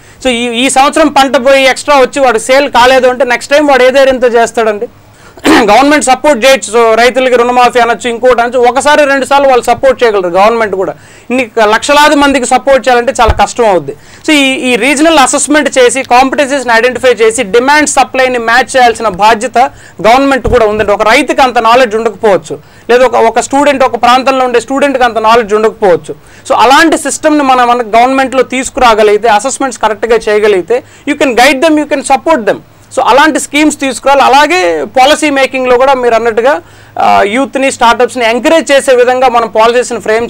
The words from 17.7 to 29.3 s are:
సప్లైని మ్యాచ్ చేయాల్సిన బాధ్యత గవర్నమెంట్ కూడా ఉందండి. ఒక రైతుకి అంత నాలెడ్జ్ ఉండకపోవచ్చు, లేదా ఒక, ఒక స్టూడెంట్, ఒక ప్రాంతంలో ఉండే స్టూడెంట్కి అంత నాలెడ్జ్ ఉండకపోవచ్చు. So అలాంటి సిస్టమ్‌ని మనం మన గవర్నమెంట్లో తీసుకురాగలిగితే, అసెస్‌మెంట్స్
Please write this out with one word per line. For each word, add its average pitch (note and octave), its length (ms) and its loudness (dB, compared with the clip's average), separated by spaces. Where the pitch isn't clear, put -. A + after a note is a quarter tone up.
సప్లైని B3+ 500 -2
మ్యాచ్ A#3 380 -2
చేయాల్సిన A#3 320 0
బాధ్యత A3 500 -2
గవర్నమెంట్ B3+ 420 0
కూడా A#3 180 2
ఉందండి. G#3 260 -2
ఒక G3+ 100 -2
రైతుకి C4+ 400 0
అంత B3 160 0
నాలెడ్జ్ A3+ 380 2
ఉండకపోవచ్చు, G3+ 600 -2
లేదా B3 160 4
ఒక, A#3 80 -2
ఒక A3+ 260 0
స్టూడెంట్, C#4 440 0
ఒక A#3 180 -2
ప్రాంతంలో B3+ 420 0
ఉండే A#3+ 160 0
స్టూడెంట్కి C4+ 440 -2
అంత A3+ 140 -2
నాలెడ్జ్ A3 360 0
ఉండకపోవచ్చు. G#3 600 -2
So C4 60 -2
అలాంటి C#4+ 440 2
సిస్టమ్‌ని D4+ 440 -2
మనం B3+ 260 2
మన A#3+ 100 0
గవర్నమెంట్లో B3 640 0
తీసుకురాగలిగితే, A3+ 880 0
అసెస్‌మెంట్స్ B3+ 520 -2